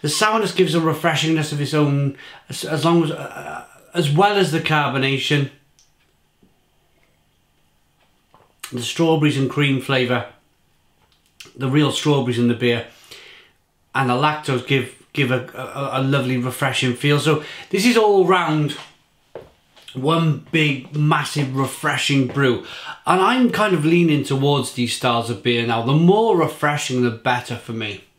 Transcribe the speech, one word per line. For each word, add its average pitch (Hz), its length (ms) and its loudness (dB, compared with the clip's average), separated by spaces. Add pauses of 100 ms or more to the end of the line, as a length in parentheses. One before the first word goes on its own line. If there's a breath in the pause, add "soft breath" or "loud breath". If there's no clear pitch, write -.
The 151 60 -4
sourness 214 440 0
gives 170 240 2
a - 20 4
refreshingness 160 720 0
of 143 100 -4
its 143 140 -2
own, 143 420 2 (320 loud breath)
as, - 160 -10
as 151 200 -4
long 170 180 4
as, 151 80 0
uh, - 540 -12 (280)
as 165 160 0
well 196 280 4
as 175 160 2
the 156 80 0
carbonation. 139 920 0 (3250)
The 123 120 -10
strawberries 151 540 0
and 135 140 -2
cream 139 300 0
flavour, 127 460 -2 (1300)
the 131 120 -6
real 143 220 2
strawberries 127 480 0
in 120 80 2
the 120 80 2
beer, 120 320 0 (1120 loud breath)
and 131 140 0
the 123 40 2
lactose 143 500 -2
give, 131 300 -2 (180)
give 135 200 -2
a, 104 240 -4
a, 131 440 -6
a - 20 -2
lovely 135 340 0
refreshing 127 580 -2
feel. 143 240 2
So 151 240 2 (280 loud breath)
this 190 140 0
is 240 120 4
all 202 300 6
round 160 500 0 (1160)
one 151 580 0
big, 143 420 -2
massive, 147 600 0
refreshing 135 720 0
brew. 127 360 0 (420 loud breath)
And 185 160 2
I'm 233 280 2
kind 196 240 0
of 151 120 0
leaning 165 360 4
towards 139 520 0
these 120 200 -2
styles 120 360 -2
of 113 120 -6
beer 117 240 0
now. 117 160 0
The 127 120 0
more 196 420 4
refreshing, 147 680 -2
the 120 80 2
better 120 460 -4
for 117 160 -14
me. 107 320 -10 (140)